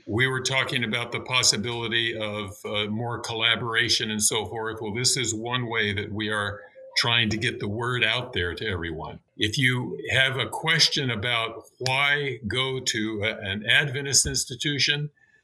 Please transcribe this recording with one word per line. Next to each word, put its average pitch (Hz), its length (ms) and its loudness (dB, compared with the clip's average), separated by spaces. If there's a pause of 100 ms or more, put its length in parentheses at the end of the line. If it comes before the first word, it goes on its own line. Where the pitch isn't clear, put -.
We 120 220 4
were 131 140 0
talking 131 420 0
about 117 300 -2
the 113 80 -4
possibility 117 960 2
of, 104 480 -4
uh, 104 220 0
more 113 320 -4
collaboration 113 920 2
and 107 100 -2
so 107 260 2
forth. 110 340 -6
Well, 107 120 -4
this 120 220 2
is 113 180 0
one 120 340 -2
way 107 260 0
that 101 180 -4
we 104 180 -2
are 104 300 -2 (380)
trying 117 320 4
to 107 80 0
get 110 220 -2
the 135 100 -4
word 120 340 -2
out 113 300 0
there 87 200 0
to 110 140 -6
everyone. 82 520 -4 (180)
If 104 200 0
you 127 400 2 (140)
have 131 260 2
a 117 100 -2
question 156 600 2
about 113 540 -2 (160)
why 135 680 2
go 131 340 -2
to 110 420 -2
a, 110 140 0 (120)
an 101 160 -4
Adventist 139 600 4
institution, 147 840 0 (340)